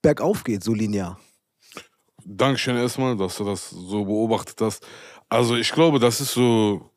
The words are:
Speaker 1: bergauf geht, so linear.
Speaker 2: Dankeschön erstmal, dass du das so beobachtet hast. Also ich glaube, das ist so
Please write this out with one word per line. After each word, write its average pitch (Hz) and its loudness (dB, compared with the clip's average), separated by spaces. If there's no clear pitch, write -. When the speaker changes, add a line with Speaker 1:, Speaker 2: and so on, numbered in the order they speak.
Speaker 1:
bergauf 160 2
geht, 101 -2
so 113 -2
linear. 101 -4
Speaker 2:
Dankeschön 123 0
erstmal, 123 0
dass 95 -2
du 104 -4
das 101 -6
so 95 -4
beobachtet 107 -2
hast. 110 -2
Also 120 2
ich 113 -2
glaube, 151 4
das 120 2
ist 135 -4
so 110 2